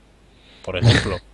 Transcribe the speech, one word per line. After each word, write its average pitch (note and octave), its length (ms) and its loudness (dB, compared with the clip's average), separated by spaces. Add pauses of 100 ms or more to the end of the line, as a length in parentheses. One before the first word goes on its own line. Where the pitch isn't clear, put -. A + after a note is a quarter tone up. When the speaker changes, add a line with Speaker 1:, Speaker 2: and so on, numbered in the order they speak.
(640)
Speaker 1:
Por F#2 120 -6
ejemplo. G#2 460 2
Speaker 2:
<laughs> - 120 -20